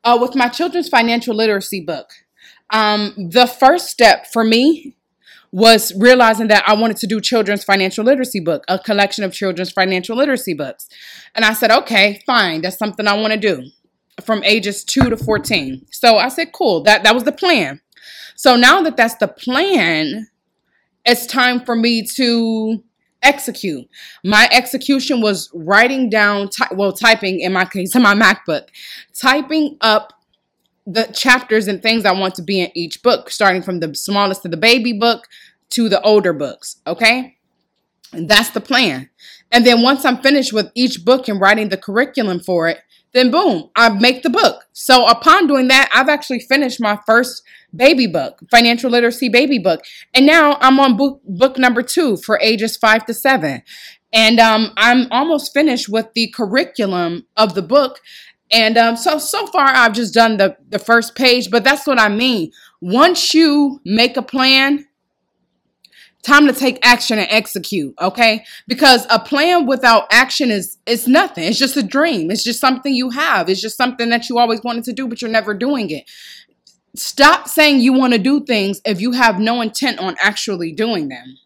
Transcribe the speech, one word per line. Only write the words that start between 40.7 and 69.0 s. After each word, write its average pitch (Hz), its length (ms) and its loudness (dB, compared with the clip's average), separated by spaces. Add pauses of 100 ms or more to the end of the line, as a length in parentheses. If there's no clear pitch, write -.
each 247 280 -2
book 254 240 0
and 202 140 -4
writing 208 300 2
the 190 80 -4
curriculum 202 640 -4
for 170 280 -2
it, 165 120 -6 (340)
then 247 160 2
boom, 262 460 0
I 233 120 6
make 240 340 0
the 330 60 -2
book. - 440 0
So 247 340 2
upon 320 400 2
doing 262 220 2
that, 262 260 4
I've 254 160 2
actually 294 300 -4
finished 262 400 -2
my 208 260 -2
first 233 360 -2 (320)
baby 254 320 2
book, 156 340 -6 (100)
financial 233 400 2
literacy 240 400 0
baby 254 280 2
book. 180 240 -2 (300)
And 269 140 6
now 302 340 4
I'm 262 200 4
on 254 180 2
book, 269 260 -2
book 240 320 0
number 247 260 0
two 254 360 -2
for - 240 -2
ages 220 340 -2
five 220 300 2
to 233 80 -8
seven. 160 480 -2 (500)
And, 226 260 4
um, 220 380 4
I'm 240 340 2
almost 285 440 -2
finished 277 340 0
with 220 260 -4
the 226 140 -2
curriculum 190 1000 -4 (120)
of 214 160 2
the 190 80 -4
book. 262 380 0 (500)
And, 220 260 2
um, 233 200 2
so, 311 220 -2
so 403 280 -6
far, 277 220 0
I've 240 260 2
just 226 180 -4
done 226 240 2
the, 196 200 0 (120)
the 202 100 -6
first 233 360 0
page, 247 360 0
but 226 140 0
that's 277 220 0
what 262 120 0
I 214 100 4
mean. 214 440 -2 (280)
Once 262 520 0
you 294 520 2
make 226 320 0
a 247 60 -4
plan, 269 640 0 (1400)
time 285 240 4
to 262 60 2
take 254 340 -2
action 240 320 2
and 190 120 -2
execute, 190 680 -4
okay? 220 440 0 (240)
Because 247 420 2